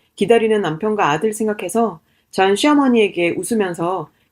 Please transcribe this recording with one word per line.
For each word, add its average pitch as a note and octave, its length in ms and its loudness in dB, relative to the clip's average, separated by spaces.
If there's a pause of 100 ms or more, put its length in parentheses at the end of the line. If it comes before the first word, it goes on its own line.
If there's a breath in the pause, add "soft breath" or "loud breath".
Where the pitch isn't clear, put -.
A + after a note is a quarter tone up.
(160)
기다리는 A3 460 2
남편과 F#3 480 -2
아들 F#3 240 0
생각해서 G#3 640 -4 (300)
전 G3 260 2
시어머니에게 A#3 840 2
웃으면서 F3+ 720 -4 (220)